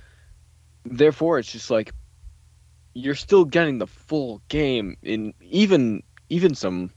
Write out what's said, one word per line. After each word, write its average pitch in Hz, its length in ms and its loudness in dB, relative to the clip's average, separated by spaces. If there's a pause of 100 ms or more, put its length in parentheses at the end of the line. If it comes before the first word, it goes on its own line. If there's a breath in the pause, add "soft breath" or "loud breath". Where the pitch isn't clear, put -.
(840 soft breath)
Therefore, 147 540 2
it's 107 120 -8
just - 180 -14
like, 110 240 -2 (1040)
you're 135 200 -4
still 190 280 4
getting 151 360 2
the - 80 -4
full 127 640 -8
game 131 520 -2
in 107 400 -6
even, 139 640 2 (260)
even 170 240 2
some 90 440 -6